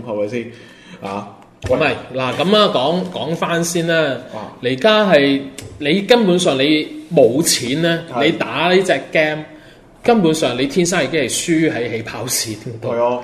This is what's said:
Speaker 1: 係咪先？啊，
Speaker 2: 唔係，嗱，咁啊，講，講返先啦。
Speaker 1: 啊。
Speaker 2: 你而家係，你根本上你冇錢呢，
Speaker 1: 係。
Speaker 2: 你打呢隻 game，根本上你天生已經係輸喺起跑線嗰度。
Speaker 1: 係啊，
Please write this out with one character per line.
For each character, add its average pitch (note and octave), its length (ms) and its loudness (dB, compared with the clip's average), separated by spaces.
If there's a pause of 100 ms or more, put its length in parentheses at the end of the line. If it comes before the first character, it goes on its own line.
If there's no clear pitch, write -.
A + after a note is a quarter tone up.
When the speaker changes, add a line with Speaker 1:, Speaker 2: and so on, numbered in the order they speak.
Speaker 1:
係 G#2 140 -4
咪 G#2 60 -2
先？ A2+ 240 -8 (500)
啊， G2+ 340 -10 (340)
Speaker 2:
唔 - 60 2
係， D3 160 2 (240)
嗱， B2+ 200 -4
咁 E3+ 220 2
啊， G#3 160 4
講， D#3 300 0 (100)
講 C3+ 220 -4
返 E3+ 280 -2
先 E3 240 -2
啦。 D#3 300 0 (160)
Speaker 1:
啊。 G#2+ 180 -10 (100)
Speaker 2:
你 B2 80 0
而 C3 80 0
家 G#3+ 340 4
係， C#3 300 4 (380)
你 E3+ 220 0
根 A#3 240 4
本 F3+ 140 4
上 E3+ 180 0
你 D3+ 300 2 (260)
冇 C3+ 300 4
錢 B2+ 380 -2
呢， E3 220 0 (100)
Speaker 1:
係。 B2 120 0
Speaker 2:
你 E3 80 4
打 D#3 400 0
呢 F3+ 80 4
隻 D#3 180 0 (120)
game， D#3 320 0 (600)
根 A#3 180 4
本 D#3+ 120 4
上 C3 240 -2
你 C3 100 0
天 F3 180 0
生 E3+ 180 0
已 C3 40 -2
經 D#3+ 140 -2
係 A#2 80 -2
輸 D#3+ 420 0
喺 A#2+ 260 -4
起 A2 60 -6
跑 A2+ 220 -10
線 A2+ 320 -4
嗰 A2+ 240 -12
度。 C3 120 -6
Speaker 1:
係 A#2 100 0
啊， A#2+ 200 0